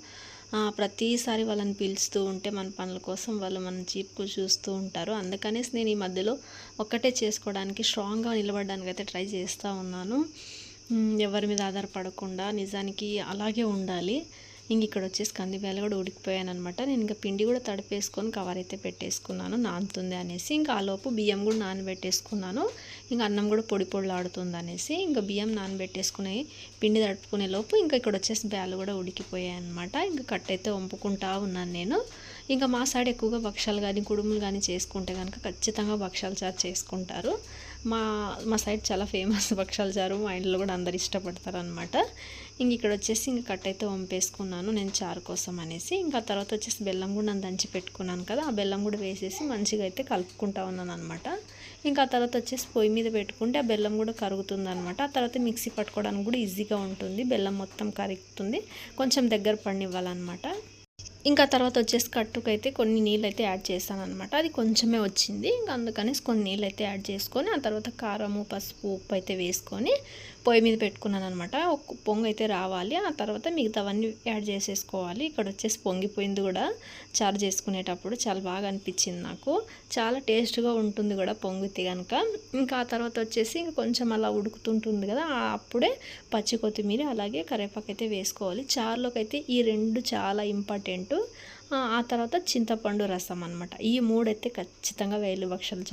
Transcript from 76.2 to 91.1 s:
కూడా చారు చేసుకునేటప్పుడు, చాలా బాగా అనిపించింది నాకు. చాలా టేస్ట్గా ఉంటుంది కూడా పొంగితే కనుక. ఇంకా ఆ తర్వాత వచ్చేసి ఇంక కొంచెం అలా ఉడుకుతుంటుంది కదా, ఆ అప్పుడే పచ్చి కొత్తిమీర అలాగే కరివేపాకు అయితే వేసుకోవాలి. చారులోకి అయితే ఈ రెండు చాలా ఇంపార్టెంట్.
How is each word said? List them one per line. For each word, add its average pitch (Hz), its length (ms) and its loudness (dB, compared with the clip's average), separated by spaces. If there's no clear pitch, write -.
కూడా 196 320 2
చారు 202 140 4
చేసుకునేటప్పుడు, 190 800 0
చాలా 190 120 0
బాగా 190 280 -2
అనిపించింది 185 560 0
నాకు. 285 400 0
చాలా 240 220 2
టేస్ట్గా 233 540 2
ఉంటుంది 208 420 2
కూడా 190 180 0
పొంగితే 190 500 -2
కనుక. 180 300 -2
ఇంకా 262 240 2
ఆ 247 60 0
తర్వాత 233 360 -2
వచ్చేసి 220 400 0
ఇంక 339 100 -2
కొంచెం 240 440 2
అలా 214 160 4
ఉడుకుతుంటుంది 214 800 0
కదా, 262 160 0
ఆ 226 300 0
అప్పుడే 277 460 2
పచ్చి 220 240 2
కొత్తిమీర 214 460 0
అలాగే 247 400 -2
కరివేపాకు 214 460 -4
అయితే 214 180 -2
వేసుకోవాలి. 202 600 -2
చారులోకి 233 400 0
అయితే 277 300 -2
ఈ 247 120 6
రెండు 220 380 4
చాలా 202 300 2
ఇంపార్టెంట్. 202 640 -2